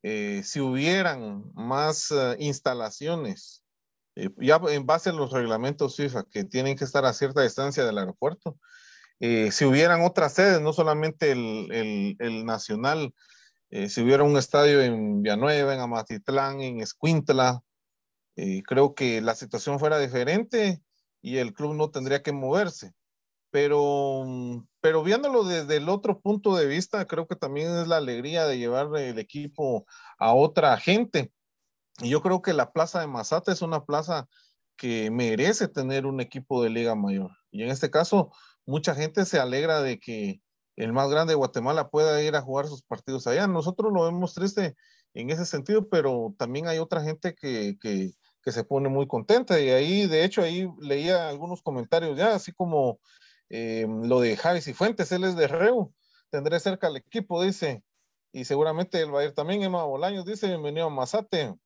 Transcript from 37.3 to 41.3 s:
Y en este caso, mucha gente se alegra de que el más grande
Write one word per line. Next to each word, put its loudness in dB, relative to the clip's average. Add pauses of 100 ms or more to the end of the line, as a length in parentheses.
Y -8
en -4
este -2
caso, 2 (340)
mucha -2
gente -2
se 0
alegra 0
de -4
que -8 (360)
el -4
más 2
grande 2